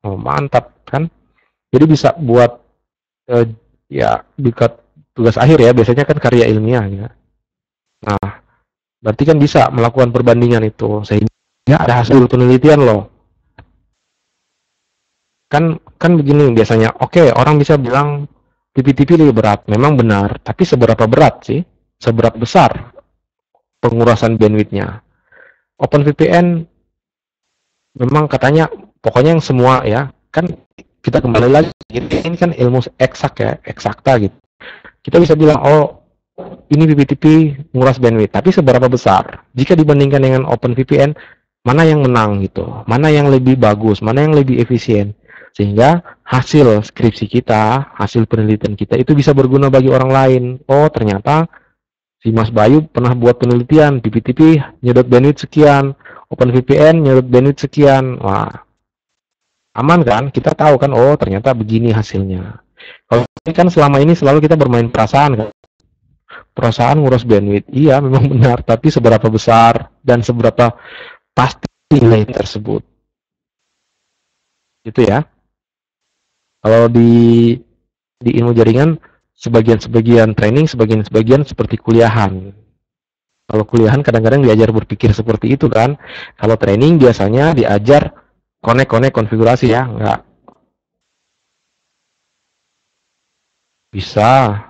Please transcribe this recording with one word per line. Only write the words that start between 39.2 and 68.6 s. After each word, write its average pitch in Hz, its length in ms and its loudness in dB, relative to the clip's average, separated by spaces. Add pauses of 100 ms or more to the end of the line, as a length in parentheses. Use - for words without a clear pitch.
Jika 147 160 0
dibandingkan 143 480 2
dengan 131 240 0
Open 120 320 -4
V 131 80 -2
P 139 160 0
N, 151 160 -2 (480)
mana 143 160 2
yang 151 240 2
menang 107 400 0
gitu? - 160 -10 (240)
Mana 139 240 0
yang 147 160 2
lebih 131 320 2
bagus? 107 400 0
Mana 120 240 -2
yang 151 160 2
lebih 127 240 0
efisien? 110 480 -2 (400)
Sehingga 110 480 0 (240)
hasil 127 640 0
skripsi - 400 -4
kita, 113 720 -2
hasil 104 320 -4
penelitian 107 480 -4
kita 107 160 -6
itu 131 240 0
bisa 143 160 2
berguna 135 320 2
bagi 131 240 2
orang 131 240 0
lain. 131 280 2 (280)
Oh, 147 160 2
ternyata 143 640 -2 (720)
si 113 80 -2
Mas 113 240 -2
Bayu 131 320 2
pernah 123 320 -2
buat 117 240 2
penelitian, 127 560 2
P 110 160 -6
P - 80 -2
T - 80 -8
P 123 100 -4 (380)
nyedot 123 320 0
bandwidth 131 320 2
sekian, 143 480 0 (400)
Open 123 240 -2
V 127 80 2
P 139 160 0
N 160 240 4
nyedot 131 240 2
bandwidth 135 400 0
sekian. 135 560 0
Wah, 101 400 -6 (1120)
aman 151 320 0
kan? 123 240 -2
Kita 151 240 -4
tahu 147 240 2
kan, 139 160 -2
oh, 135 240 2
ternyata 98 320 -4
begini 113 400 -2
hasilnya. 98 720 -6 (480)
Kalau 120 160 0 (160)
ini 160 100 -8
kan 175 160 0
selama 143 300 2
ini 160 160 2
selalu 147 320 2
kita 160 80 2
bermain 120 340 0
perasaan 135 460 0
kan. 110 160 -6 (1040)
Perasaan 120 480 0
nguras 123 240 0
bandwidth, 101 480 0
iya 143 240 2
memang 135 320 0
benar, 123 320 0